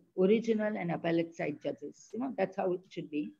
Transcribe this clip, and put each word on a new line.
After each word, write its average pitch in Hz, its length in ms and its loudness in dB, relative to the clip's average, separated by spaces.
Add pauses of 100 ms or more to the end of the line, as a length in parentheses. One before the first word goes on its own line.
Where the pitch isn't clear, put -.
(200)
original 214 580 4
and 180 160 -2
appellate 170 440 0
side 151 260 -4
judges. 143 520 -8
You 220 60 -4
know, 254 180 -4
that's 190 180 0
how 190 160 0
it 180 160 -2
should 165 220 -10
be. 151 300 -4